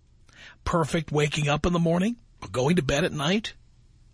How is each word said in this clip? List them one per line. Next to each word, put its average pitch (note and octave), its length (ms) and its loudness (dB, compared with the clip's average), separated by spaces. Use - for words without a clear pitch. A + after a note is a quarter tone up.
Perfect E3 460 0
waking D3 380 0
up D3+ 160 0
in F3+ 80 2
the F3 60 2
morning F3 380 0
or - 60 -12
going B2+ 280 2
to E3 60 4
bed C#3+ 220 0
at - 80 -2
night. E3 420 -2